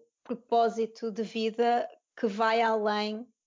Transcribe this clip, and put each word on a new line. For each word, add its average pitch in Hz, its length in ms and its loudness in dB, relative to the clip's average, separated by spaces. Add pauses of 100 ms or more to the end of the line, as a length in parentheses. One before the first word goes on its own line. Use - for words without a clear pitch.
(240)
propósito 226 880 0
de 214 120 -4
vida 226 640 0 (260)
que - 120 -2
vai 220 340 2
além 214 680 0 (200)